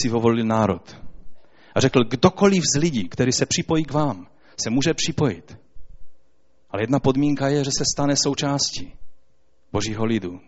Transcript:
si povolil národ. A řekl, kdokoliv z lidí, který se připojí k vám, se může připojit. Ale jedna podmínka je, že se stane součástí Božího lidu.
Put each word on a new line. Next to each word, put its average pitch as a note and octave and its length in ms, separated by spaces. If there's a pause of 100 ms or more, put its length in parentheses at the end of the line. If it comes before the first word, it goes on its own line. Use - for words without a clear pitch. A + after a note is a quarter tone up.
si A#2+ 80
povolil A#2 360
národ. A2 520 (800)
A - 40
řekl, B2+ 240
kdokoliv F#3 600 (120)
z - 20
lidí, C#3+ 320
který B2+ 220
se C3 140
připojí D#3+ 400
k C3+ 60
vám, C#3+ 360 (360)
se - 60
může C3+ 240
připojit. - 640 (1120)
Ale G2 140
jedna C3 160
podmínka C#3 480
je, C#3+ 160
že C3+ 140
se D3+ 60 (120)
stane C#3+ 180 (100)
součástí C#3 720 (760)
Božího G#2+ 340
lidu. F#2+ 420